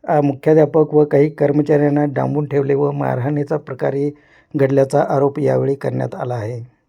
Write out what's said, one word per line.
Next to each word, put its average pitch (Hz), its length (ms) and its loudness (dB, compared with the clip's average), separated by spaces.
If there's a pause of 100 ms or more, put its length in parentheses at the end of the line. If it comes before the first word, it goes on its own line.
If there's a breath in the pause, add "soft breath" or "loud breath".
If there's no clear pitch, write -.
अ, 156 120 4
मुख्याध्यापक 151 720 2
व 151 100 6
काही 147 260 2
कर्मचाऱ्यांना 147 760 2
डांबून 135 400 -2
ठेवले 139 300 -2
व 143 160 0
मारहाणीचा 143 680 -4
प्रकारही 143 560 -4 (440 soft breath)
घडल्याचा 139 520 2
आरोप 143 300 0
यावेळी 131 360 0
करण्यात 127 400 -6
आला 123 200 -6
आहे. 117 380 -10 (160)